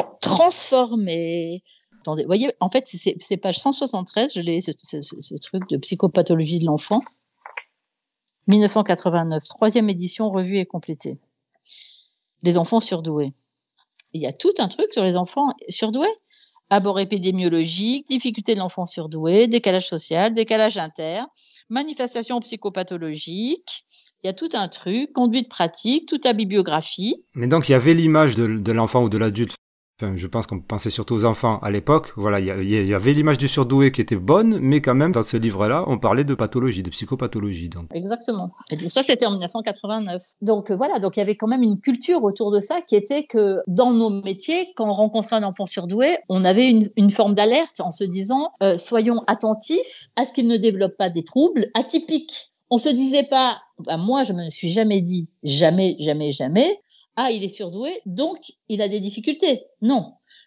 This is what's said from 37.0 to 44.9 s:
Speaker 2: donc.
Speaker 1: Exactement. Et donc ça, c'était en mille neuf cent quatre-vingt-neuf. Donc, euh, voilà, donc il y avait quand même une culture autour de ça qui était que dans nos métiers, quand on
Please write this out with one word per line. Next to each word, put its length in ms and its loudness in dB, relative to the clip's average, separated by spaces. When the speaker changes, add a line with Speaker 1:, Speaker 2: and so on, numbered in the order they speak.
Speaker 2:
donc. 160 -12
Speaker 1:
Exactement. 560 -6
Et 60 -4
donc 140 -4
ça, 140 2
c'était 220 2
en 60 0
mille 80 -2
neuf 120 -6
cent 80 -6
quatre-vingt-neuf. 640 -6
Donc, 300 0
euh, 60 0
voilà, 220 -2
donc 180 -4
il 40 0
y 20 0
avait 140 -2
quand 100 -6
même 160 2
une 160 2
culture 460 0
autour 260 0
de 80 4
ça 220 -2
qui 160 2
était 280 0
que 440 2
dans 240 4
nos 180 4
métiers, 640 -4
quand 140 -2
on 40 0